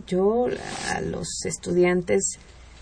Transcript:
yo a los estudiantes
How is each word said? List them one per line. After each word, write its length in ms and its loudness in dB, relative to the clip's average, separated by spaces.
yo 380 2
a 80 -4
los 260 -4
estudiantes 960 2